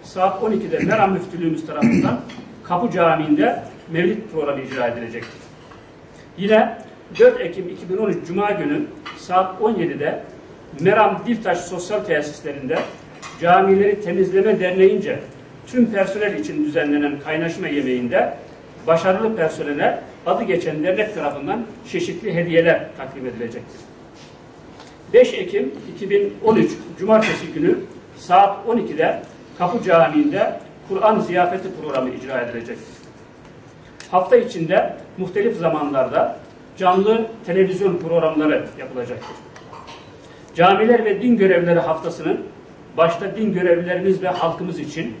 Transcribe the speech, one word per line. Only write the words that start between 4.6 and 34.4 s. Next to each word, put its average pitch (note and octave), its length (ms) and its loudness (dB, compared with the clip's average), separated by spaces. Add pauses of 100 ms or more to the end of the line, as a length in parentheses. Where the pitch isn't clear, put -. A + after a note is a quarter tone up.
icra B2+ 260 -4
edilecektir. A#2 520 -8 (960)
Yine G#3+ 400 4 (420)
dört A#3+ 220 8
Ekim F3 280 -6
iki F#3 200 -14
bin F#3+ 80 -2
on G#3+ 120 0
üç - 180 -4
Cuma G3 240 -2
günü D#3 300 -2 (360)
saat F#3 440 0
on A3 140 2
yedide D3+ 480 -4 (560)
Meram G3 480 4
Diltaş G#3 300 -2
Sosyal - 420 -6
Tesislerinde D3 800 -4 (600)
Camileri G3 600 4
Temizleme F#3+ 580 2
Derneği'nce F#3+ 600 2 (480)
tüm A#3+ 240 2
personel G3 480 -2
için D3+ 260 -2
düzenlenen D3 540 0
kaynaşma E3 480 -4
yemeğinde C3 680 0 (540)
başarılı F#3+ 480 2
personele D#3 640 -2 (260)
adı F#3+ 180 0
geçen D#3 400 -2
dernek G3 320 -2
tarafından D3+ 500 -4 (260)
çeşitli F3+ 440 -4
hediyeler E3 520 2 (100)
takdim C3 280 -12
edilecektir. A#2 540 -10 (1300)
Beş A#3+ 200 6
Ekim G3 380 -4 (240)
iki G3 140 -8
bin G3+ 240 2 (120)
on A3 100 6
üç E3 160 4 (280)
Cumartesi G#3 540 2
günü - 220 2 (420)
saat G3 400 4 (100)
on A#3 100 0
ikide - 440 -2 (360)
Kapı F3+ 260 -2
Camii'nde D#3+ 760 2 (280)
Kur'an G3 320 2
ziyafeti F3+ 480 0 (140)
programı C3+ 280 -4
icra C3 320 -6
edilecektir. A#2 540 -10 (1160)
Hafta F#3+ 240 4
içinde F#3+ 580 2 (240)